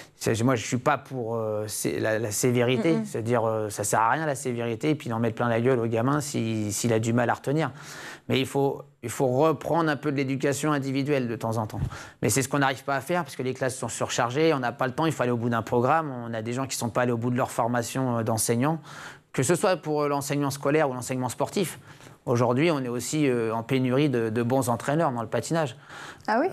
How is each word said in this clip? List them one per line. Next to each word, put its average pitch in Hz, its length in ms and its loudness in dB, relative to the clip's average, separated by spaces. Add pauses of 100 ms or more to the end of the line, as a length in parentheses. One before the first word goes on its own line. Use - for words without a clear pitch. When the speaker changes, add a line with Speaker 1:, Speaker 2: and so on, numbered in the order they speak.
(160)
Speaker 1:
c'est, 117 260 0
moi, 127 140 4
je 110 100 -6
suis 127 120 -2
pas 139 200 0
pour, 117 380 -6
euh, 107 320 -2
c'est, - 320 -2
la, 110 180 0
la 113 140 -2
sévérité, 123 640 2
Speaker 2:
Mm-mm. - 80 -2
Speaker 1:
c'est-à-dire, 117 400 0
euh, 110 260 0
ça 104 140 -4
sert 107 160 2
à 113 100 4
rien 156 160 0
la 143 80 0
sévérité 117 560 -2
et 151 60 2
puis 139 140 -8
d'en 113 100 -2
mettre 117 160 0
plein 120 120 0
la 117 120 2
gueule 127 180 4
au 113 80 0
gamin 120 340 2
si, 110 520 -2
s'il 117 200 0
a 110 60 4
du 113 140 2
mal 120 180 2
à 110 40 2
retenir. 143 360 0 (580)
Mais 120 100 2
il 131 80 2
faut, 139 360 0 (200)
il 120 80 -6
faut 139 160 2
reprendre 151 640 2
un 143 60 0
peu 147 160 -2
de 135 40 -4
l'éducation 139 560 0
individuelle 135 540 0
de 117 80 -4
temps 110 240 -2
en 110 80 -2
temps. 117 140 -8 (420)
Mais 123 80 4
c'est 117 100 2
ce 123 80 0
qu'on 143 120 0
n'arrive 135 240 0
pas 139 100 -2
à 135 60 -2
faire 175 240 -2
parce - 100 -12
que - 80 -6
les 127 100 -2
classes 127 240 -4
sont 120 120 -6
surchargées, 131 680 2
on 135 60 0
n'a 120 100 -2
pas 131 160 -2
le 123 80 -2
temps, 160 120 0
il 156 60 2
faut 127 120 -2
aller 123 80 2
au 123 40 2
bout 117 140 0
d'un 117 120 2
programme, 139 500 2
on 117 200 -8
a 113 80 -4
des 113 120 -4
gens 131 160 -4
qui - 80 -8
sont 120 120 -4
pas 123 140 0
allés 123 100 2
au 117 60 0
bout 120 120 0
de 123 60 0
leur 123 140 0
formation, 123 680 0
euh, 113 40 0
d'enseignants, 120 580 0 (520)
que 139 100 0
ce 165 140 4
soit 185 200 2
pour, 151 260 -2
euh, 147 60 0
l'enseignement 143 420 0
scolaire 143 380 2
ou 127 60 -4
l'enseignement 127 340 -4
sportif. - 520 -4 (460)
Aujourd'hui, 127 440 2
on 151 140 2
est 123 40 -6
aussi, 131 400 0
euh, 117 240 2
en 113 120 -2
pénurie 131 440 2
de, 120 220 2
de 117 140 0
bons 127 240 2
entraîneurs 143 420 2
dans 120 120 -4
le 110 60 -8
patinage. 156 480 -2 (520)
Speaker 2:
Ah 220 120 2
oui ? 330 120 2